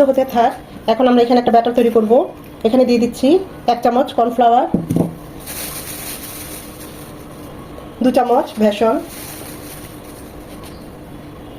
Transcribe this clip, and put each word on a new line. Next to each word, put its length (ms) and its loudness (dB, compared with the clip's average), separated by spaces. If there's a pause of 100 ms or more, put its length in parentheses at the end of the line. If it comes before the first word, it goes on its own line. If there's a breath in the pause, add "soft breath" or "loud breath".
হতে 140 4 (100)
থাক, 180 4 (400)
এখন 180 2
আমরা 140 6
এখানে 180 4
একটা 140 2
ব্যাটার 220 4
তৈরি 200 4
করব। 140 4 (560)
এখানে 220 4
দিয়ে 140 4
দিচ্ছি 240 0 (460)
এক 100 -4
চামচ 340 2
কর্নফ্লাওয়ার, 480 4 (3500)
দু 140 4
চামচ 300 2 (140)
বেসন, 340 4 (2750)